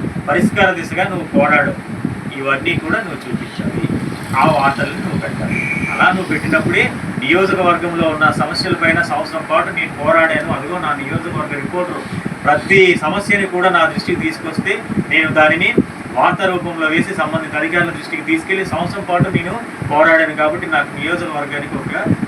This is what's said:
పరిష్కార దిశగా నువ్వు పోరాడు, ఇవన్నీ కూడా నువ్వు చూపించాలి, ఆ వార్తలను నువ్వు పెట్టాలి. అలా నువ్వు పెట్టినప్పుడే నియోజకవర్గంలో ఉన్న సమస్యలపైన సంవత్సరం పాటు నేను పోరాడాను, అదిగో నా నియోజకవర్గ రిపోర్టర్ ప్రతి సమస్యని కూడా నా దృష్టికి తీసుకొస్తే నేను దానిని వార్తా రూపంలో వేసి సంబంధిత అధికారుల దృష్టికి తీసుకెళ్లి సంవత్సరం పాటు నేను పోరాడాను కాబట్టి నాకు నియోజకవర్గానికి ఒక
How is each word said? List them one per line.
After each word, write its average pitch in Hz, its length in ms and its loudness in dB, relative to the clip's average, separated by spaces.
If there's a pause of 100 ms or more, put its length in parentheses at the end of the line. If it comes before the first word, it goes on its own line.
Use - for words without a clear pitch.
(280)
పరిష్కార 185 420 4 (100)
దిశగా 156 320 -2
నువ్వు 165 220 -4
పోరాడు, - 400 4 (680)
ఇవన్నీ 139 340 0 (100)
కూడా - 220 0
నువ్వు 160 180 -8
చూపించాలి, - 580 -6 (580)
ఆ 147 40 4 (140)
వార్తలను 135 480 0
నువ్వు - 180 -2
పెట్టాలి. - 340 -4 (340)
అలా 143 140 2 (100)
నువ్వు 185 180 -2
పెట్టినప్పుడే 170 500 2 (400)
నియోజకవర్గంలో 175 840 2 (100)
ఉన్న 156 100 2 (160)
సమస్యలపైన 165 580 0 (100)
సంవత్సరం 160 400 -4
పాటు 170 200 2 (100)
నేను 165 200 -4
పోరాడాను, 156 580 4
అదిగో 151 280 -4
నా 147 60 0 (100)
నియోజకవర్గ - 520 -4 (100)
రిపోర్టర్ 160 380 -4 (440)
ప్రతి 151 340 4 (240)
సమస్యని 196 520 0
కూడా 180 220 4
నా 165 40 6 (100)
దృష్టికి 180 340 -2
తీసుకొస్తే 160 480 -2 (400)
నేను 156 160 4 (100)
దానిని 160 300 4 (480)
వార్తా - 360 2
రూపంలో 170 400 -2
వేసి 175 260 0
సంబంధిత 151 400 -2
అధికారుల 165 380 0
దృష్టికి 151 320 -8
తీసుకెళ్లి 190 420 0
సంవత్సరం 175 380 -2
పాటు 175 260 2
నేను 175 180 -2 (380)
పోరాడాను 156 500 4
కాబట్టి 156 340 0
నాకు 160 140 0 (100)
నియోజకవర్గానికి 147 840 -4
ఒక - 120 -6 (340)